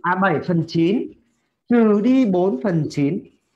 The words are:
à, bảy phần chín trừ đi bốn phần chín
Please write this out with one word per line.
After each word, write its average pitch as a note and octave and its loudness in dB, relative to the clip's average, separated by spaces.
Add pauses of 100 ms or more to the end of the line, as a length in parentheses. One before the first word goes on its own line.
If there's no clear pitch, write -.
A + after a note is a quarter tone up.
à, F3+ -2
bảy F#3+ 0
phần E3+ 0
chín F3+ -2 (560)
trừ A3 4
đi B3+ 2
bốn G3 0
phần E3+ -2
chín D3 -2 (320)